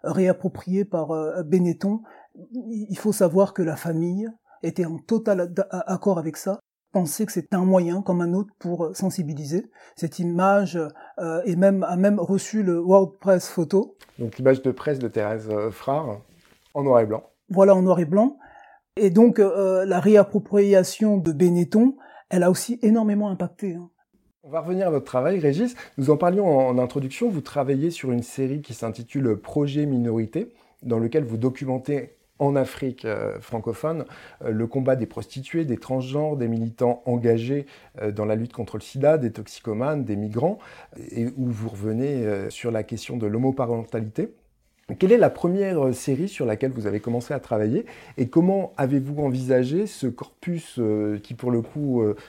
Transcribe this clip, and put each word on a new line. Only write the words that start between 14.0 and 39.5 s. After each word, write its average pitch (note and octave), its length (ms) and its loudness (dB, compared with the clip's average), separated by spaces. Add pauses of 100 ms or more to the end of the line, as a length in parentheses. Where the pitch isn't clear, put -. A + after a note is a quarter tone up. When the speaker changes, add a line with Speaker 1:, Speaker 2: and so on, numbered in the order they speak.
Speaker 2:
Donc A2+ 160 -6
l'image C3 260 4
de C3 80 0
presse C3 300 -4
de A#2 80 -4
Thérèse, A2 420 -4
euh, G#2+ 220 -2
Frard, C3+ 480 -6 (540)
en C#3+ 100 -2
noir B2 160 6
et A2 60 4
blanc. G#2+ 180 -4 (240)
Speaker 1:
Voilà, G3 260 8
en F#3 80 6
noir F3+ 160 4
et F3 60 2
blanc. G3+ 340 2 (580)
Et G3+ 140 4
donc, A3+ 300 8
euh, F#3+ 440 2
la F#3 140 0
réappropriation G3+ 1160 4
de E3 160 0
Benetton, F3 640 4 (340)
elle F3+ 140 2
a F3+ 80 6
aussi A#3+ 300 -4
énormément G#3 480 2
impacté, F3+ 440 -6
hein. F3 160 -14 (580)
Speaker 2:
On - 20 -20
va D#3 100 -4
revenir F#3 260 -2
à E3+ 40 0
votre C#3 160 0
travail, D#3+ 340 0
Régis. D#3+ 340 2 (240)
Nous C#3 120 2
en D3 60 4
parlions F3+ 300 2
en, C3 220 4
en B2 100 2
introduction. C3+ 500 -2
Vous F3 120 -2
travaillez C#3+ 500 -2
sur C3 220 -6
une A#2+ 100 0
série C3+ 400 -6
qui A#2 120 -16
s'intitule A#2 640 -4
Projet D3 460 -2
Minorité, A#2+ 680 -2 (320)
dans A#2 160 0
lequel C3 240 0
vous A2+ 120 -6
documentez C3 760 -4 (260)
en C#3+ 160 2
Afrique, C3 520 -4
euh, G#2 340 -4
francophone, B2+ 640 -6 (400)
euh, A#2+ 80 -2
le A2 160 -2
combat C3 260 0
des A2+ 120 -2
prostituées, C3+ 580 -6
des B2+ 140 -4
transgenres, C3+ 580 -4
des A#2 100 -2
militants A2+ 600 -2
engagés, A#2+ 600 0 (340)
euh, G#2+ 120 -2
dans G#2+ 120 -4
la G#2+ 120 0
lutte A#2 160 -6
contre A2 240 -10
le G#2 60 -10
sida, D3 360 2
des A#2+ 140 -2
toxicomanes, A#2 720 -6